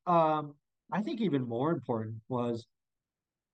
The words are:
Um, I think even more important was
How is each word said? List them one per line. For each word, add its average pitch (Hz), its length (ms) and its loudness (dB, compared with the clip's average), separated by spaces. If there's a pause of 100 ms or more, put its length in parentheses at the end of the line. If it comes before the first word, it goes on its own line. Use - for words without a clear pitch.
Um, 156 480 2 (380)
I 180 100 0
think 262 180 -4
even 143 280 0
more 127 240 0
important 113 440 -4 (120)
was 120 380 -2 (880)